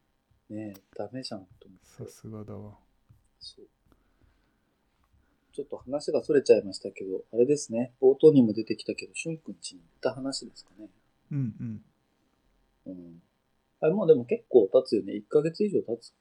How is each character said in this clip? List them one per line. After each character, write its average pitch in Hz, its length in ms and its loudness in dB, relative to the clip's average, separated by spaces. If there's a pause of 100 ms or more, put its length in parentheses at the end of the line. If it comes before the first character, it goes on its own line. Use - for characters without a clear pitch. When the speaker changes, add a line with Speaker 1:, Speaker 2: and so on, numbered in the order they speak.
(500)
Speaker 1:
ね 107 280 -12
え、 - 40 -20 (140)
ダ 104 160 -8
メ 131 120 -12
じ 120 100 -14
ゃ 104 40 -12
ん 95 80 -20 (140)
と - 80 -20
思 95 80 -20
っ - 40 -20
て。 - 60 -20
Speaker 2:
さ - 220 -18
す - 220 -20
が 107 140 -14
だ 107 140 -14
わ。 104 200 -18 (640)
Speaker 1:
そ - 220 -20
う。 101 60 -20 (1900)
ち - 80 -10
ょ 143 40 -12
っ - 20 -18
と - 100 -12
話 143 340 -8
が 139 120 0
そ - 80 -4
れ 143 100 6
ち - 120 6
ゃ - 40 10
い 107 60 0
ま 98 100 -10
し - 60 -16
た 98 120 -10
け - 120 -14
ど、 92 300 -6
あ - 20 -10
れ 120 100 4
で 143 120 2
す - 160 -10
ね。 120 280 -4
冒 131 140 6
頭 156 160 8
に 143 100 8
も 110 120 4
出 110 100 -4
て - 140 -6
き - 80 -16
た 104 100 -6
け 98 120 -14
ど、 - 80 -20
し - 100 -12
ゅ 165 60 -6
ん 160 60 -8
く 110 140 -16
ん - 40 -16
家 - 180 -18
に 87 60 -20
行 85 40 -20
っ - 40 -20 (120)
た 131 140 -4
話 131 320 -10
で - 100 -20
す - 80 -20
か - 160 -20
ね。 - 100 -20 (420)
Speaker 2:
う 147 40 -6
ん 127 240 -4
う 127 40 -10
ん。 107 200 -12 (1000)
Speaker 1:
う - 80 -14
ん。 170 280 -20 (600)
あ 160 60 0
れ、 160 60 2
も 202 120 -2
う - 20 6
で 160 60 8
も 123 100 4
結 - 240 -4
構 107 240 6
経 131 120 6
つ - 120 -2
よ 95 80 0
ね。 101 100 -10
一 107 140 -10
ヶ 151 140 2
月 165 240 -2
以 208 40 -2
上 135 140 -2
経 117 140 -6
つ - 140 -20
っ - 100 -20